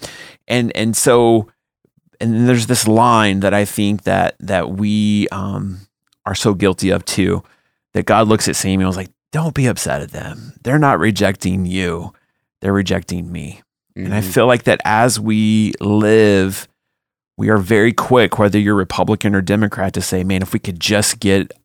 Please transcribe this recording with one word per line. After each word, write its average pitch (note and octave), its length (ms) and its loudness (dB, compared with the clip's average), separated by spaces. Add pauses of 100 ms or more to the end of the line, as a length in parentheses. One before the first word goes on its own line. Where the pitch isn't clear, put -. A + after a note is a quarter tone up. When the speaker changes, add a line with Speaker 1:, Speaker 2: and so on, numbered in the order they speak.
(480)
Speaker 1:
and, A#2+ 280 -2
and A2 180 -2
so, A#2 540 4 (720)
and A2+ 140 -2
then A#2 120 2
there's A#2+ 200 2
this A#2+ 200 -2
line A2 540 4
that G2 140 2
I G#2 100 2
think G2+ 380 -4
that, F#2+ 380 0
that F2+ 320 -2
we, G#2 600 0
um, G2 480 -8 (460)
are G2+ 80 -6
so G#2+ 180 0
guilty F#2+ 380 0
of F#2 160 -2
too, F2+ 360 -2 (520)
that F#2+ 120 -4
God A2 220 4
looks G#2+ 200 2
at D#2 80 -2
Samuel F#2+ 320 0
and F#2 60 -2
is - 20 -8
like, F#2 140 -10 (220)
"Don't D#3 220 -2
be C3 120 0
upset D#2+ 340 -2
at C#2+ 120 -14
them. - 500 -14
They're C3 160 0
not C#3 200 2
rejecting F#2+ 680 -2
you. F2+ 480 -6 (480)
They're G2 100 0
rejecting F2+ 580 -2
me." D#2 300 -14 (340)
And G2 200 -8
I G#2+ 60 -2
Speaker 2:
Mm-hmm. F#2+ 100 -6
Speaker 1:
feel A#2 160 2
like A#2+ 160 2
that - 240 0
as G#2+ 340 2
we G#2+ 600 0
live, G#2 840 2 (720)
we G#2+ 140 0
are G#2+ 80 4
very G#2+ 340 2
quick, A#2+ 460 2
whether G#2 200 2
you're G#2 160 2
Republican G2+ 600 -2
or G2 80 0
Democrat, G2 500 -2
to G2 80 -6
say, F#2 240 -4
"Man, F#2+ 160 -2
if F#2 140 -6
we A2+ 40 0
could F2 220 -10
just G#2 400 -2
get G2 320 0 (120)